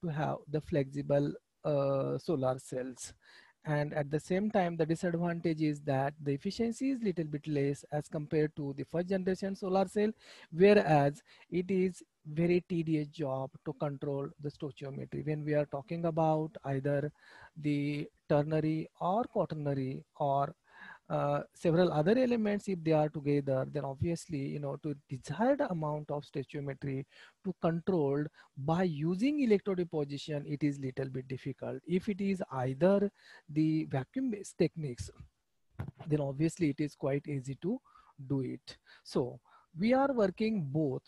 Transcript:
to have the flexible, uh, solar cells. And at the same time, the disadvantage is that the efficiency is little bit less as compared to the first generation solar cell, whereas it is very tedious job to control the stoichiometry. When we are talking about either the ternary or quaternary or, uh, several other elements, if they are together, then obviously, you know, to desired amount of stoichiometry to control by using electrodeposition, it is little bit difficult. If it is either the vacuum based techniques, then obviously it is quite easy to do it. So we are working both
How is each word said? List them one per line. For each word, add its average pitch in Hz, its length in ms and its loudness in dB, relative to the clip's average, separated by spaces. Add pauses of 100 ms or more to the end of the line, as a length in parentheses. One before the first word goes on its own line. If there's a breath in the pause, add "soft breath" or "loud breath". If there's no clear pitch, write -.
to 180 60 -6
have 143 300 -2 (120)
the 147 120 -2
flexible, 143 720 0 (320)
uh, 139 520 0
solar 131 400 0
cells. 127 560 -10 (520 loud breath)
And 147 280 0
at 147 160 -2
the 151 100 0
same 196 300 0
time, 175 280 2
the 160 80 2
disadvantage 170 760 0
is 151 200 0
that 139 320 0 (100)
the 143 80 0
efficiency 226 600 -2
is 240 120 -4
little 180 220 0
bit 147 220 -6
less 143 440 0
as 151 160 -4
compared 151 480 0
to 139 220 -6
the - 80 -6
first 180 240 -4
generation 190 480 -2
solar 190 320 2
cell, 214 220 2 (400 loud breath)
whereas 156 720 8 (300 loud breath)
it 180 180 -2
is 185 320 2 (240)
very 170 440 2
tedious 156 400 0
job 135 400 -4 (160)
to 156 80 -4
control 143 560 -4 (120)
the 147 80 -4
stoichiometry. 139 760 -8
When 151 180 -2
we 151 100 0
are 147 120 4
talking 170 400 -6
about 160 580 2
either 139 480 -2 (460 loud breath)
the 147 500 -2 (220)
ternary 156 600 2 (120)
or 196 240 0
quaternary 147 800 -2 (100)
or, 139 400 0 (540 loud breath)
uh, 143 320 0 (140)
several 175 360 4
other 156 280 4
elements, 220 500 0
if 175 140 -4
they 160 80 2
are 151 180 4
together, 139 640 0
then 143 120 -4
obviously, 156 540 -4
you 147 220 -4
know, 143 240 -6
to 147 120 -4 (140)
desired 202 520 0
amount 151 500 -4
of 147 120 -4
stoichiometry 139 800 -6 (400 loud breath)
to 185 200 -6
control 160 600 2 (320 loud breath)
by 160 280 0
using 185 560 0
electrodeposition, 165 1040 0
it 147 180 -2
is 143 160 0
little 135 300 -4
bit 131 180 -8
difficult. 127 600 -8
If 180 220 0
it 196 120 -4
is 196 300 0
either 147 600 2 (380 loud breath)
the 156 360 2
vacuum 156 440 -4
based 208 300 -8
techniques, 151 500 -2 (960)
then 151 140 0
obviously 147 480 0
it 135 100 -4
is 151 140 -2
quite 143 340 -2
easy 139 360 -6
to 226 180 -2 (460 soft breath)
do 135 140 0
it. 127 360 -8 (260 loud breath)
So 127 360 -4 (400 soft breath)
we 226 160 4
are 277 180 4
working 220 480 0
both 139 460 0